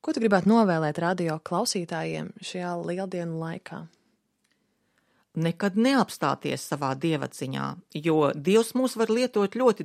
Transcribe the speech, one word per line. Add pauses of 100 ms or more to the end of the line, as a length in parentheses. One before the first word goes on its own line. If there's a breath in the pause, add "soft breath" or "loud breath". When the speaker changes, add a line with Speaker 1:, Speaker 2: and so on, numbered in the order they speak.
Speaker 1:
Ko
tu
gribētu
novēlēt
radio
klausītājiem (100)
šajā
lieldienu
laikā? (1500)
Speaker 2:
Nekad
neapstāties
savā
dievatziņā, (400)
jo
Dievs
mūs
var
lietot
ļoti